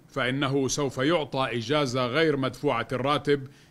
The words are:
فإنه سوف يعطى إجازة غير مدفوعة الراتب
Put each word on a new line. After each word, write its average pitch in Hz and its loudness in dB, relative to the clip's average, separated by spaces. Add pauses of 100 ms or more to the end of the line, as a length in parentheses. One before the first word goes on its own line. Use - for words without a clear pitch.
فإنه 135 0
سوف 131 -2
يعطى 139 0
إجازة 123 0
غير 147 2
مدفوعة 131 -2
الراتب 139 0 (220)